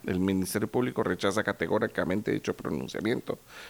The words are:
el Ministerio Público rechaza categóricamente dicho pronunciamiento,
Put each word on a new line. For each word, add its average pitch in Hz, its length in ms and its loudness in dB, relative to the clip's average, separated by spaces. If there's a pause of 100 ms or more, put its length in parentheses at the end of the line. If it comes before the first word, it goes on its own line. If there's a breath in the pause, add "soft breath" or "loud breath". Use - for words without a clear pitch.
el 92 140 2
Ministerio 95 480 2
Público 123 360 0
rechaza 98 400 0
categóricamente 98 880 0
dicho - 220 0
pronunciamiento, - 840 -2 (300 loud breath)